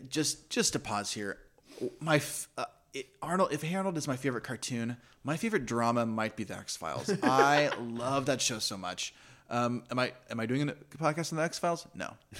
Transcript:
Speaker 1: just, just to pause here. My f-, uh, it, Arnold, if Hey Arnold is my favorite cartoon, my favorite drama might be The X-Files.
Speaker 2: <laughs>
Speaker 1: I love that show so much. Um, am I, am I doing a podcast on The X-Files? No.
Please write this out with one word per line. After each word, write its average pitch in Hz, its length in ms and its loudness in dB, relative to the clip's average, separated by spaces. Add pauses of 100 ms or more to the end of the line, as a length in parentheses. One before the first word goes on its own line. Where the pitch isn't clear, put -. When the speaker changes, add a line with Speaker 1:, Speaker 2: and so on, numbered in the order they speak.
(120)
Speaker 1:
just, - 400 -2
just - 240 2
to 143 40 0
pause 104 340 -2
here. 101 260 -4 (600)
My 156 180 4
f-, - 320 0 (100)
uh, 127 80 -4 (260)
it, - 140 -8 (160)
Arnold, 170 320 2
if 151 80 -4
Hey 160 140 -2
Arnold 190 200 0
is 147 100 -2
my 135 100 -2
favorite 123 280 -2
cartoon, 120 540 -4 (260)
my 151 140 -2
favorite 208 260 0
drama 117 400 2
might 110 320 -2
be 113 80 -4
The 92 140 -8
X-Files. 131 600 -4
Speaker 2:
<laughs> - 40 -2
Speaker 1:
I 143 480 6 (100)
love 120 460 0
that 131 160 2
show 117 160 0
so 104 180 -4
much. 92 380 -6 (340)
Um, 120 420 0
am 123 80 -2
I, 127 140 2 (180)
am 117 100 -4
I 113 60 0
doing 139 220 0
a - 40 -4 (260)
podcast 156 340 0
on 160 60 -4
The 156 60 2
X-Files? 170 500 -2
No. - 200 -6 (260)